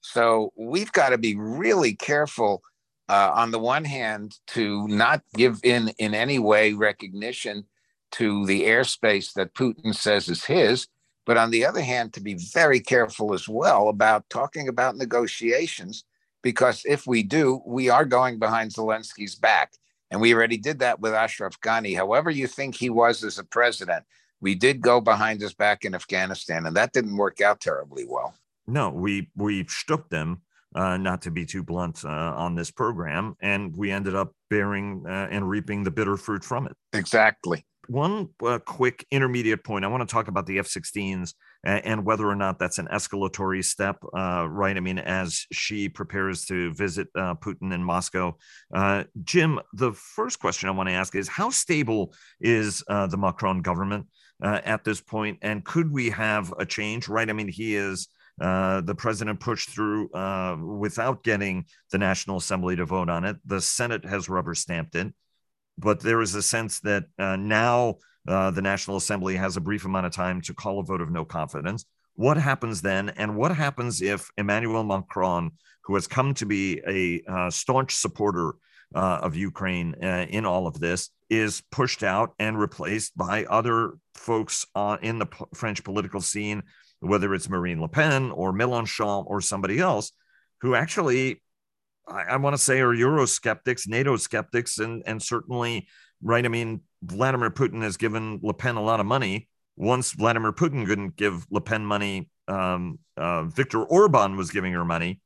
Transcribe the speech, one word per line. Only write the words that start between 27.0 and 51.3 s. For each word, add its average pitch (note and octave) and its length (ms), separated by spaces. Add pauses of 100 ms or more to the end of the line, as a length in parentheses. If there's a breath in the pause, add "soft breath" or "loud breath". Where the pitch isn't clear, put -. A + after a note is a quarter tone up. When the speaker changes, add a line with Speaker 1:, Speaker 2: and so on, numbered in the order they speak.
Speaker 1:
work G2+ 240
out G#2 200
terribly C#2 480
well. B1 260 (320)
Speaker 2:
No, A#2+ 240
we, F#2+ 460
we G#2 320
shook - 420
them, E2 320 (320)
uh, F#2 220
not F#2 260
to F2+ 80
be E2 160
too F#2+ 160
blunt, E2+ 420
uh, D2 40 (280)
on E2+ 200
this E2+ 160
program, F#2+ 680
and G2 360
we G2+ 160
ended G2 240
up F#2+ 180 (140)
bearing, G2+ 580
uh, F#2+ 240
and G2 180
reaping G2+ 360
the F#2+ 60
bitter G2+ 260
fruit G2+ 260
from B2+ 240
it. - 100 (160)
Speaker 1:
Exactly. G2+ 720 (240)
Speaker 2:
One, E3+ 400 (160)
uh, A#2+ 160
quick - 500
intermediate B2 540
point. G2+ 200
I G2 40
wanna A#2+ 180
talk A2+ 220
about F#2 180
the F#2+ 140
F F#2+ 80
sixteens F#2+ 640 (320 soft breath)
a-, G2+ 180
and G#2+ 200
whether G#2+ 240
or G2+ 80
not F#2+ 240
that's F2+ 180
an F2+ 140
escalatory F#2+ 720
step, G2 320 (200)
uh, F2+ 320
right? G2 280
I F#2 40
mean, F#2 200
as F#2 500
Xi G2+ 380
prepares F#2+ 560
to F2+ 280
visit, F2+ 440
uh, F2+ 180
Putin F#2+ 380
in F2 100
Moscow. F2+ 540 (360 soft breath)
Uh, G2 320 (200)
Jim, D#3+ 340 (140)
the B2+ 220
first - 440
question - 300
I G3 40
wanna F#3+ 200
ask - 240
is, G2 100
how G#3+ 240